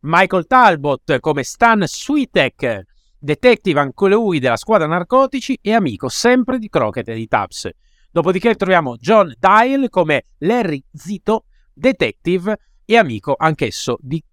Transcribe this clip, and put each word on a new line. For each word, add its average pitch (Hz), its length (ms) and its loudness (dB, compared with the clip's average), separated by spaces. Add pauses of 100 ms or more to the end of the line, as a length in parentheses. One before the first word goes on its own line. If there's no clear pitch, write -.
Michael 175 440 0
Talbot 151 720 2
come 143 220 -2
Stan 226 460 2
Switek, 139 960 -2 (340)
detective 151 640 0
anche 143 280 -2
lui 202 300 0
della 123 200 0
squadra 208 280 0
narcotici 247 760 -2
e 214 140 -4
amico 143 360 -2
sempre 247 500 0
di 214 100 -12
Crockett 117 380 -2
e 113 80 -8
di 113 120 -8
Tubbs. - 400 -4 (440)
Dopodiché 180 420 0
troviamo 170 440 0
John 180 420 2
Dial 240 500 2
come 156 360 0 (140)
Larry 180 440 -2 (100)
Zito, 208 520 -4 (280)
detective 180 840 -2 (260)
e 226 120 2
amico 139 380 0
anch'esso 147 640 -2
di 147 340 -8